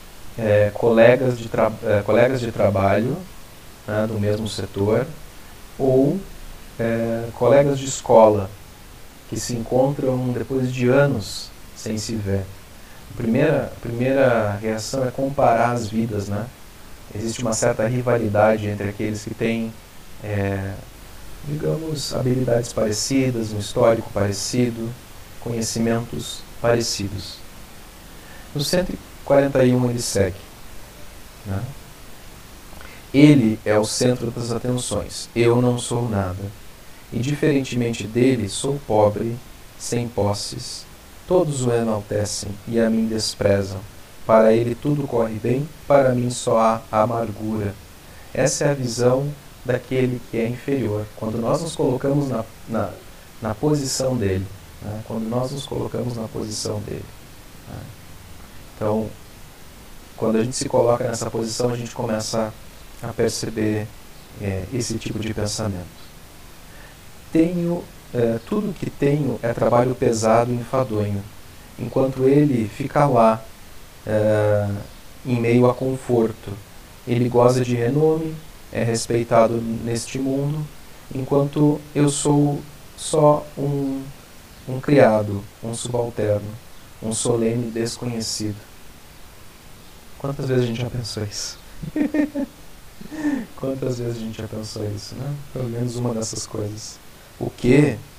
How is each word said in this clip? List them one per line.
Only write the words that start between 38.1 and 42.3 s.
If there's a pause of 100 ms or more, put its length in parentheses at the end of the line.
sou
pobre, (420)
sem
posses. (400)
Todos
o
enaltecem (160)